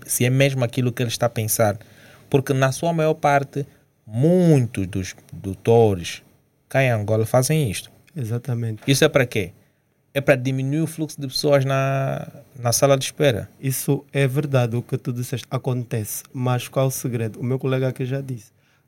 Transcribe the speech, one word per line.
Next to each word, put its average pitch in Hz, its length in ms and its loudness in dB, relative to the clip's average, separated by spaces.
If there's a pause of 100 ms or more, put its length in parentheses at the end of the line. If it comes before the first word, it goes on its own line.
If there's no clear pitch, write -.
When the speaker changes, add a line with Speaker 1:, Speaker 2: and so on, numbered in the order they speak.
Speaker 1:
se - 180 0
é 123 60 4
mesmo 131 340 2
aquilo 123 280 -2
que 127 100 -4
ele 113 80 -2
está - 160 -2
a - 40 2
pensar? 107 460 0 (540)
Porque 135 220 2
na 131 200 2
sua 170 200 -2
maior 156 220 2
parte, 143 520 0 (400)
muitos 135 800 4
dos 92 300 -6 (160)
doutores 98 920 2 (460)
cá 135 160 0
em 127 60 2
Angola 107 360 0
fazem 135 420 2
isto. - 220 -8 (240)
Speaker 2:
Exatamente. 117 720 -6
Speaker 1:
Isso 139 180 4
é 147 40 4
para 135 180 2
quê? 95 240 -4 (680)
É 143 60 -2
pra 143 120 4
diminuir 135 460 -2
o 160 60 0
fluxo 156 340 -8
de 139 60 -8
pessoas 139 400 2
na, 135 600 -2 (320)
na 120 140 0
sala 139 240 4
de 131 80 -4
espera. 123 460 -2 (100)
Speaker 2:
Isso 135 500 -2
é 139 160 0
verdade, 131 480 0
o 120 60 -2
que - 160 -8
tu 127 160 -6
disseste 123 380 -8
acontece, 123 720 -6 (100)
mas 127 360 -2
qual 135 180 0
é - 20 2
o - 20 0
segredo? 117 480 -6
O - 60 -8
meu 127 140 -2
colega 131 280 -2
aqui 131 200 -6
já 139 160 -6
disse, 131 280 -12 (380)